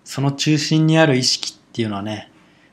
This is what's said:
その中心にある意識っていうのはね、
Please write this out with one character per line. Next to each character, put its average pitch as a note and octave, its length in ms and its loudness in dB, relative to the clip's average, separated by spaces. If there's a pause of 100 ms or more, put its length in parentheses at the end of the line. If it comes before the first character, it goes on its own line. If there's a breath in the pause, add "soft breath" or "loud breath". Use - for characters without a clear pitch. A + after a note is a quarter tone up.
そ - 160 -10
の C#3 120 0
中 D3+ 260 -2
心 D#3 300 2
に D#3+ 100 4
あ D#3+ 80 8
る C#3+ 100 2
意 B2+ 80 0
識 - 300 -4
っ - 40 -20 (140)
て A#2 120 -6
い - 20 -2
う G#2+ 40 -4
の G2+ 80 -6
は G2 40 -8
ね、 G#2 300 -10 (420 soft breath)